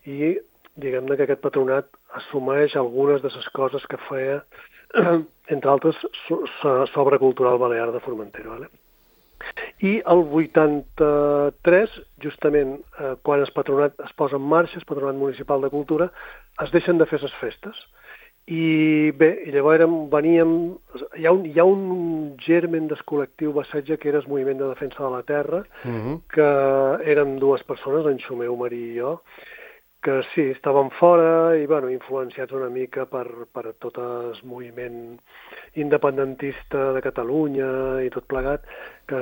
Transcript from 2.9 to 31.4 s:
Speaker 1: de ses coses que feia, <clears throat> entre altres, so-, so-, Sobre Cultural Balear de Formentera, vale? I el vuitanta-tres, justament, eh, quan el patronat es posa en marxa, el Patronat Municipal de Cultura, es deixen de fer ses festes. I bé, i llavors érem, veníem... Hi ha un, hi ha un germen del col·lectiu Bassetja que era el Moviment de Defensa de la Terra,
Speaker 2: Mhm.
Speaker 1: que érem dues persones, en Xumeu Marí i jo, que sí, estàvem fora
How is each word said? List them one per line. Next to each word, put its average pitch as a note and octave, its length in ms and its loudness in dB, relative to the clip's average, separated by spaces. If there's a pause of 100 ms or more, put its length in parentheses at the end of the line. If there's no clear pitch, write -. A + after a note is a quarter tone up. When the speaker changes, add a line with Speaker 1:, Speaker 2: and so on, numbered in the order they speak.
Speaker 1:
de C#3 80 -4
ses B2 200 -14
coses C3+ 360 -4
que - 220 -10
feia, C#3 320 -4 (540)
<clears throat> - 40 4 (480)
entre C#3 240 0
altres, C#3 240 2 (320)
so-, E3+ 160 -2 (160)
so-, C3+ 280 2
Sobre C3+ 340 2
Cultural B2+ 380 4
Balear A#2 340 -2
de A#2+ 80 -6
Formentera, A2+ 560 -12
vale? C3+ 160 -16 (1040)
I G3+ 260 0
el F3 240 4
vuitanta-tres, D3 1700 2 (260)
justament, C#3+ 600 -2 (180)
eh, C3+ 140 -6 (100)
quan C#3+ 160 2
el C#3 160 0
patronat C#3+ 480 0
es - 160 -12
posa C#3 160 -2
en C#3 80 -4
marxa, E3 380 0
el - 40 -20
Patronat C#3 300 -6
Municipal C3+ 480 -2
de C3+ 80 -2
Cultura, D3+ 380 0 (560)
es - 100 -6
deixen F3 240 2
de D#3+ 80 6
fer D3 160 -4
ses C#3+ 160 -8
festes. C3+ 400 -10 (720)
I D#3 640 2
bé, D#3 160 6 (160)
i D3+ 80 -8
llavors C#3+ 260 6
érem, E3 160 6 (140)
veníem... E3 440 6 (680)
Hi D#3 80 0
ha E3+ 80 6
un, F#3+ 100 -2
hi D3+ 140 0
ha F3 80 8
un F3 720 -2
germen E3 480 0
del D3 160 -6
col·lectiu D3 480 -4
Bassetja D3 480 -4
que D3 80 -4
era D3 100 2
el C#3 80 -4
Moviment C#3 320 -4
de C3+ 140 -2
Defensa C#3 320 -8
de C3 80 -4
la B2 100 -6
Terra, D3 400 -2 (220)
Speaker 2:
Mhm. A#2+ 340 -6 (140)
Speaker 1:
que D3+ 160 4 (640)
érem C#3 260 2
dues C3+ 240 2
persones, D3 440 -4
en C#3 120 0
Xumeu A#2+ 380 -6
Marí A#2+ 380 -8
i A#2 40 -4
jo, C#3 220 -4 (760)
que C3+ 240 0 (120)
sí, D#3+ 120 2 (100)
estàvem C3+ 380 2
fora E3 640 6